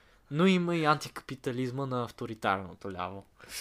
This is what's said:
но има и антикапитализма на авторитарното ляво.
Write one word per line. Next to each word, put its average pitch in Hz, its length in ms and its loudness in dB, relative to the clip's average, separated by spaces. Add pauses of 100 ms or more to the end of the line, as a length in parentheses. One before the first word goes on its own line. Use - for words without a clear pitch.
(300)
но 156 160 4
има 175 300 4
и 160 80 2
антикапитализма 135 1000 0
на 123 180 -2
авторитарното 101 880 -2
ляво. 92 320 -6 (360)